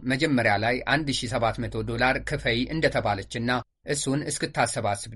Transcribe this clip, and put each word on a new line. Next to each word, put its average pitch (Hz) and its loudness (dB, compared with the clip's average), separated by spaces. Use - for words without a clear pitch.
መጀመሪያ 127 4
ላይ 113 2
አንድ 143 2
ሺህ 127 -2
ሰባት 113 2
መቶ 113 -4
ዶላር 120 2
ክፈይ 127 0
እንደተባለችና 120 0
እሱን 143 0
እስክታሰባስብ 117 -2